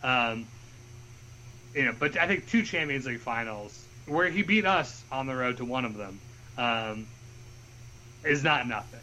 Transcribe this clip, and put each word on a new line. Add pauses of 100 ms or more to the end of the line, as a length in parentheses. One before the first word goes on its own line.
Um, (1300)
you
know,
but
I
think
two
Champions
League
finals, (260)
where
he
beat
us
on
the
road
to
one
of
them, (380)
um, (1160)
is
not
nothing.